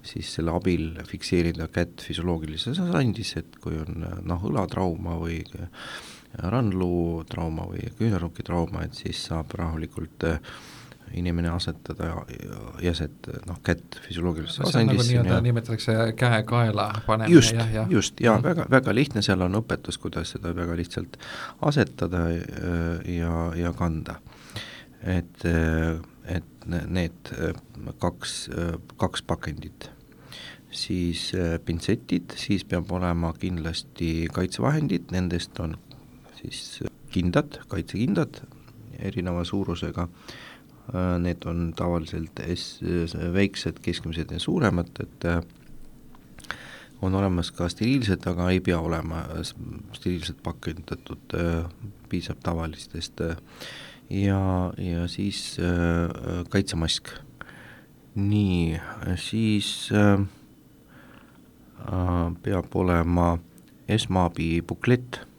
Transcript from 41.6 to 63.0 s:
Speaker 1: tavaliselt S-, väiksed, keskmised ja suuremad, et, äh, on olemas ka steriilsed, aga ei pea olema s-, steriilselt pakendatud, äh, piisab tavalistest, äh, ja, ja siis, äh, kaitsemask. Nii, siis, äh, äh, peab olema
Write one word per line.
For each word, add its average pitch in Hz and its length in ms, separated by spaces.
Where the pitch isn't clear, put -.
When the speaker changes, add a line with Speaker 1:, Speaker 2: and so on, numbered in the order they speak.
Speaker 1:
tavaliselt 82 680
S-, - 400
väiksed, 95 520
keskmised 82 500
ja 85 80
suuremad, 98 580
et, - 280
äh, 85 140
on 95 180
olemas 95 360
ka 87 180
steriilsed, 107 580
aga 90 240
ei 92 100
pea 90 180
olema 82 440
s-, 80 200
steriilselt - 520
pakendatud, - 880
äh, 85 400
piisab - 380
tavalistest, 82 800
äh, 82 160
ja, 98 360
ja 87 340
siis, - 460
äh, 87 880
kaitsemask. 82 640
Nii, 98 640
siis, 107 580
äh, 104 340
äh, 90 500
peab - 380
olema 87 600